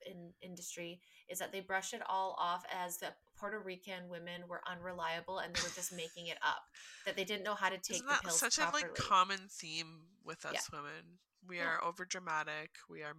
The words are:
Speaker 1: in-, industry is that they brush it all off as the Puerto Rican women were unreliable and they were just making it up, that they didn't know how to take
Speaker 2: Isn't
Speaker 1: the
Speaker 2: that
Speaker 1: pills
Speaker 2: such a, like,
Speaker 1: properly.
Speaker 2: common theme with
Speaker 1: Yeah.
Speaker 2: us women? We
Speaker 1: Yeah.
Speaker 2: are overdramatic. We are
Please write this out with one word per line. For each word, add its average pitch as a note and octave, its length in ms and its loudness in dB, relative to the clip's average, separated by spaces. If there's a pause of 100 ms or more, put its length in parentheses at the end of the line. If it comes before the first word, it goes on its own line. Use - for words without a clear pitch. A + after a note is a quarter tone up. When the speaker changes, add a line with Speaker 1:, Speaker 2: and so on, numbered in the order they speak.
Speaker 1:
in-, F3 360 -10
industry F3 580 -8 (300)
is F3+ 100 -4
that - 120 -2
they F#3+ 100 -4
brush F#3+ 320 0
it A3+ 160 -4
all F#3+ 300 2
off F3 320 2
as F3+ 280 -2
the F3+ 140 -4 (240)
Puerto G#3 220 -4
Rican F#3 500 -6
women F3 380 -6
were F3 200 -6
unreliable F3 720 -2
and E3+ 160 -2
they - 60 2
were F3 80 0
just F3+ 240 -4
making E3+ 340 -6
it D#3+ 160 -4
up, - 200 4 (420)
that F#3+ 100 2
they F#3+ 100 2
didn't G#3 180 -2
know G#3 120 0
how G3 140 4
to F#3+ 80 -2
take F#3 240 0
Speaker 2:
Isn't B3+ 60 -6
Speaker 1:
the C#4+ 80 6
Speaker 2:
that - 80 4
Speaker 1:
pills E3+ 100 0
Speaker 2:
such A#3+ 240 6
a, D4+ 160 6
like, D4 140 4
Speaker 1:
properly. A#3+ 80 -4
Speaker 2:
common G3 520 6
theme E3 760 -8
with D#3+ 240 -8
Speaker 1:
Yeah. C#3+ 140 0
Speaker 2:
us - 100 -4
women? D#3+ 480 -10 (260)
We F3+ 140 -4
Speaker 1:
Yeah. - 20 0
Speaker 2:
are E3 200 2
overdramatic. E3 880 -2 (200)
We D#3+ 140 -10
are D3+ 160 -6